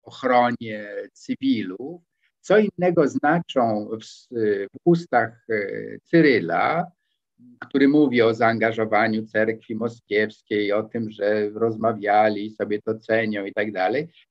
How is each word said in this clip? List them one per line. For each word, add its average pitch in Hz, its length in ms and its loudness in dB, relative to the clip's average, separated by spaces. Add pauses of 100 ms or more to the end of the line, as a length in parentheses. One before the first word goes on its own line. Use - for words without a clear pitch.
ochronie 117 920 -2 (180)
cywilów, 127 920 -4 (380)
co 202 180 4
innego 175 500 2
znaczą 127 800 -2 (120)
w - 20 -16
s-, - 260 -20 (460)
w - 100 -18
ustach, 131 640 0
e, 107 520 -6
Cyryla, 131 840 2 (760)
który 139 280 2
mówi 139 340 4
o 110 120 4
zaangażowaniu 110 920 0
cerkwi 110 480 -2
moskiewskiej, 107 1000 -4
o 107 100 0
tym, 110 280 -8
że 104 400 -2
rozmawiali, 107 1000 0
sobie 104 320 -4
to 110 160 -4
cenią 110 460 -2
i 98 80 -10
tak 104 200 -4
dalej. 107 360 -2 (220)